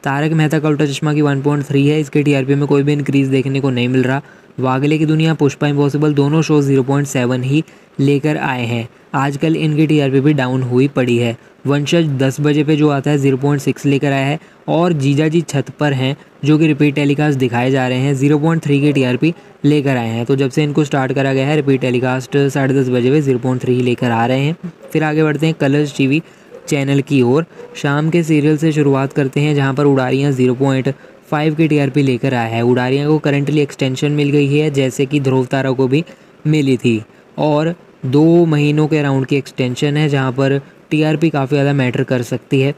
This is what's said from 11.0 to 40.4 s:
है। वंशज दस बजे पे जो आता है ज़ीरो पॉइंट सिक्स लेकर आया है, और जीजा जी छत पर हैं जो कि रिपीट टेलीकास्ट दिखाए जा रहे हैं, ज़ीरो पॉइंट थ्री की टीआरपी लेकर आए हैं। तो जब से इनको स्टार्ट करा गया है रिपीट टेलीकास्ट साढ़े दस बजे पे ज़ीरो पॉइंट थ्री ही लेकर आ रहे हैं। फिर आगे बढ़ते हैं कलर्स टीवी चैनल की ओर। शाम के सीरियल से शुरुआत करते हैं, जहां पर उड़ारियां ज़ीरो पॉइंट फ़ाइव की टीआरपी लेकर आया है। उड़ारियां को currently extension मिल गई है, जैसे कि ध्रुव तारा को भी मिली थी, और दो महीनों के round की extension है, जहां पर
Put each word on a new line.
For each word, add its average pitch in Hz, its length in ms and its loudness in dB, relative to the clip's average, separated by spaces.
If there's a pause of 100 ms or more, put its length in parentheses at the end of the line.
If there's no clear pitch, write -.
है। 117 200 -2 (300)
वंशज 147 400 0 (100)
दस 131 240 -2
बजे 147 220 2
पे 151 120 2
जो 151 140 2
आता 143 220 0
है 151 60 2
ज़ीरो 135 200 2
पॉइंट 143 240 0
सिक्स 139 240 -4
लेकर 139 260 0
आया 135 140 0
है, 147 140 -4 (280)
और 165 280 2
जीजा 143 320 0
जी 165 160 0
छत 143 260 -4 (100)
पर 147 140 0
हैं 131 220 -2 (300)
जो 151 120 4
कि 160 100 2
रिपीट 147 280 2
टेलीकास्ट 143 440 0
दिखाए 127 320 0
जा 131 160 0
रहे 127 100 -2
हैं, 139 180 0
ज़ीरो 143 240 2
पॉइंट 165 240 0
थ्री 143 180 0
की 147 120 2
टीआरपी 131 400 0 (320)
लेकर 143 320 2
आए 113 120 -4
हैं। 117 160 -4
तो 135 100 2
जब 135 140 -2
से 156 140 -2
इनको 147 200 0
स्टार्ट 135 300 -2
करा 135 200 0
गया 135 140 0
है 151 80 0
रिपीट 135 260 0
टेलीकास्ट 127 560 -2 (120)
साढ़े 135 240 0
दस 131 160 0
बजे 123 220 2
पे 151 100 2
ज़ीरो 131 180 0
पॉइंट 127 220 -2
थ्री 127 120 0
ही 123 80 0
लेकर 123 300 0
आ 117 140 0
रहे 127 140 0
हैं। 165 320 -4 (200)
फिर 156 120 -2
आगे 156 200 0
बढ़ते 151 220 0
हैं 160 140 0
कलर्स 143 380 0
टीवी 143 240 0 (460)
चैनल 139 340 0
की 135 220 0
ओर। 139 220 2 (300)
शाम 147 340 -2
के 170 140 0
सीरियल 151 340 2
से 156 140 0
शुरुआत 139 420 0
करते 139 260 -2
हैं, 147 160 0
जहां 135 180 0
पर 143 120 0
उड़ारियां 135 460 2
ज़ीरो 127 240 2
पॉइंट 135 380 0 (380)
फ़ाइव 151 240 0
की 160 120 2
टीआरपी 143 360 2
लेकर 131 300 0
आया 117 140 -2
है। 113 160 -2
उड़ारियां 127 440 2
को 156 120 2
currently 143 380 0
extension 143 540 -2
मिल 147 180 0
गई 143 200 2
है, 151 220 0
जैसे 135 340 0
कि 143 140 -2
ध्रुव 131 260 0
तारा 135 260 -2
को 131 160 0
भी 143 160 0 (420)
मिली 147 320 2
थी, 113 240 0 (360)
और 151 360 0 (340)
दो 165 380 4
महीनों 151 420 2
के 156 100 0
round 139 280 0
की 143 100 -2
extension 135 600 -2
है, 156 120 2
जहां 135 220 0
पर 139 280 0 (320)